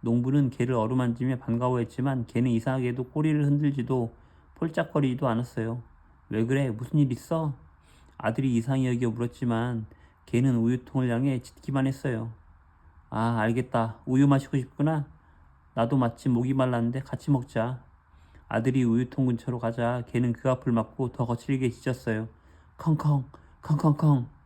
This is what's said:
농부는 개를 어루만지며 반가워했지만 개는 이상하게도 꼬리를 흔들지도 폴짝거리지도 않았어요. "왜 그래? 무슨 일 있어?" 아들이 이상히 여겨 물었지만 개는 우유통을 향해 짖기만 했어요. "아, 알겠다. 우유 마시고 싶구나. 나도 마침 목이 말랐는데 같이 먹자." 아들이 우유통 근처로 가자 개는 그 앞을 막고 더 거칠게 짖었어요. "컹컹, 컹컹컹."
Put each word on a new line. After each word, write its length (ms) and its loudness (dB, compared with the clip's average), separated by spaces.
농부는 480 2
개를 260 -2
어루만지며 600 0
반가워했지만 880 -2
개는 240 0
이상하게도 540 0
꼬리를 400 0
흔들지도 680 0
폴짝거리지도 760 -2
않았어요. 520 -4
"왜 160 0
그래? 240 0
무슨 300 -2
일 140 4
있어?" 400 -4
아들이 380 0
이상히 320 0
여겨 240 0
물었지만 760 -2
개는 320 2
우유통을 520 0
향해 320 0
짖기만 460 -4
했어요. 440 -4
"아, 300 0
알겠다. 560 0
우유 220 4
마시고 300 2
싶구나. 480 -2
나도 220 0
마침 380 0
목이 200 0
말랐는데 460 0
같이 320 -4
먹자." 500 -2
아들이 340 0
우유통 420 2
근처로 320 -2
가자 500 -2
개는 260 0
그 160 -2
앞을 240 0
막고 400 -2
더 120 -2
거칠게 440 -2
짖었어요. 580 -4
"컹컹, 480 2
컹컹컹." 680 2